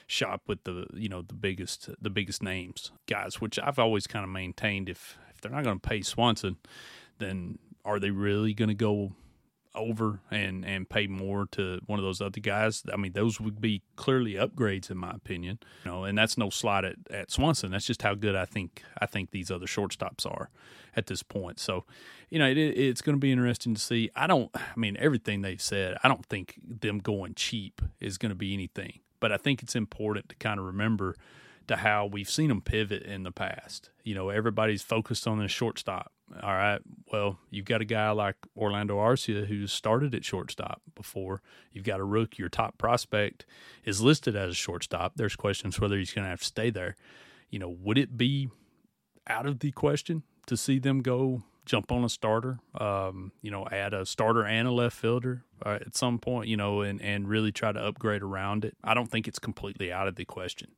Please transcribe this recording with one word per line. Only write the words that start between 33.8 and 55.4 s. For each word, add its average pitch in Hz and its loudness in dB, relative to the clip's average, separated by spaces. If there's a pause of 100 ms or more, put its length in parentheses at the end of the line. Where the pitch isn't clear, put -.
You 107 -4
know, 95 -2
everybody's 110 2
focused - 0
on 110 2
the 104 0
shortstop. - -2 (300)
All 98 0
right, 101 2 (320)
well, 101 0 (120)
you've 98 -6
got 113 2
a - -2
guy 107 2
like 104 2 (200)
Orlando 101 0
Arcia 107 4
who's 101 -2
started 123 2
at - -2
shortstop - -6 (140)
before. 95 -8 (280)
You've 98 -10
got 98 0
a 98 0
rookie, 110 2
your 90 -2
top - -2
prospect 110 2 (400)
is 101 0
listed 123 6
as 98 -2
a - -4
shortstop. 87 -2
There's 107 0
questions 101 -2
whether 101 4
he's 92 -4
gonna 98 -2
have 87 -4
to - -4
stay 113 0
there. 90 -4 (540)
You 107 -6
know, 90 -6
would 92 2
it 127 2
be 131 2 (800)
out 113 -2
of 139 -2
the 147 0
question 151 0 (240)
to 120 0
see 135 4
them 135 2
go 127 2 (240)
jump 113 2
on 123 4
a 117 4
starter, 113 2 (160)
um, 98 -2 (100)
you 107 -8
know, 98 -6
add 98 -2
a 95 -2
starter 113 4
and 113 4
a 123 2
left 120 2
fielder, 123 0 (200)